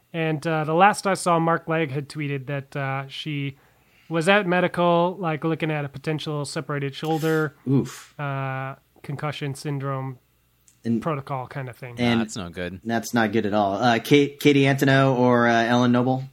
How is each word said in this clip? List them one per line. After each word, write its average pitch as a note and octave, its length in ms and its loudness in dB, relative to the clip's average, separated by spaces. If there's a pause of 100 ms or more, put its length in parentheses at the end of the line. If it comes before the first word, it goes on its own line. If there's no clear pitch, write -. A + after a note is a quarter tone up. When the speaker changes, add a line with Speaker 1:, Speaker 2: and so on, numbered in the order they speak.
(140)
Speaker 1:
And, D#3+ 340 -2
uh, D#3+ 160 0
the D3+ 100 -2
last F#3+ 340 4
I F#3+ 80 2
saw, E3+ 240 2
Mark E3 280 0
Legg D#3+ 240 -2
had C#3 160 -6
tweeted C#3 400 -8
that, C#3 280 -8
uh, C3+ 320 -6
she C#3 500 -8 (520)
was E3 200 0
at G3+ 180 4
medical, F3 720 2
like, D#3+ 240 -4
looking D#3+ 280 -2
at D3 140 -4
a C#3 40 -8
potential D3 560 -6
separated C#3 500 -6
shoulder, D#3 600 -2 (120)
Speaker 2:
Oof. - 520 -2
Speaker 1:
uh, C3+ 560 -8 (280)
concussion C#3+ 520 -8
syndrome C3+ 640 -6 (680)
Speaker 2:
And A2+ 180 0
Speaker 1:
protocol C3+ 460 -6
kind C3+ 200 -10
of A#2+ 80 -14
thing. A#2+ 240 -16
Speaker 2:
and A#2+ 200 2
Speaker 3:
Nah, A2+ 40 0
that's A2 140 -10
no F2 120 -8
good. F2+ 360 -8
Speaker 2:
That's A2+ 280 -4
not A2 180 4
good G#2+ 140 2
at G2 80 -2
all. G#2 220 2
Uh, A#2 240 4
Kate, C#3+ 400 4
Katie C#3 240 4
Antono C3+ 540 4
or, B2 300 4
uh, A#2 180 4
Ellen B2 260 4
Noble B2+ 420 2